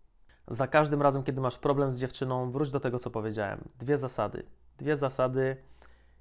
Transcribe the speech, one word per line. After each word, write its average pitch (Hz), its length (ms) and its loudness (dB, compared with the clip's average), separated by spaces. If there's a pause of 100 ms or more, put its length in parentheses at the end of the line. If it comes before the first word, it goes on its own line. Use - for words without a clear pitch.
(480)
Za 120 180 -2
każdym 147 360 4
razem, 139 200 4
kiedy 131 180 -2
masz 127 180 -2
problem 139 340 2
z 123 40 -4
dziewczyną, 127 540 -2
wróć 135 200 -2
do 139 100 -2
tego, 123 180 -2
co 120 120 -6
powiedziałem. 107 580 -4 (100)
Dwie 139 200 0
zasady. 123 480 -4 (320)
Dwie 143 180 0
zasady 131 600 0 (640)